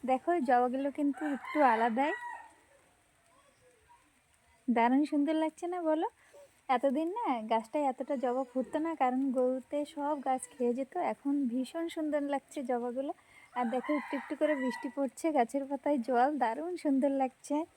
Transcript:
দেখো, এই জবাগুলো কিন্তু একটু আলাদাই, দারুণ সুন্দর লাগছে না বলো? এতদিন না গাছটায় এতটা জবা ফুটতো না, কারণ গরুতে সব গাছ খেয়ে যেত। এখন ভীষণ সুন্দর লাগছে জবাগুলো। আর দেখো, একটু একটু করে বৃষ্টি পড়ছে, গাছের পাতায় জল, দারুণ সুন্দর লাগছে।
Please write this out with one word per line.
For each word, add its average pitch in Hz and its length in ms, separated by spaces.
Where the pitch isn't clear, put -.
দেখো, 254 340
এই 330 120
জবাগুলো 254 380
কিন্তু 285 260
একটু - 220
আলাদাই, 240 400
দারুণ 240 340
সুন্দর 302 320
লাগছে 311 300
না 359 60
বলো? 320 180
এতদিন 277 320
না 480 80
গাছটায় 226 400
এতটা 269 320
জবা 254 280
ফুটতো 262 340
না, 330 60
কারণ 254 200
গরুতে 254 400
সব 294 220
গাছ 262 140
খেয়ে 240 240
যেত। 269 160
এখন 277 220
ভীষণ 262 340
সুন্দর 302 260
লাগছে 269 260
জবাগুলো। 247 420
আর 247 160
দেখো, 254 260
একটু - 200
একটু - 200
করে 302 220
বৃষ্টি 254 340
পড়ছে, 277 300
গাছের 277 320
পাতায় 285 280
জল, 254 220
দারুণ 294 300
সুন্দর 277 280
লাগছে। 269 360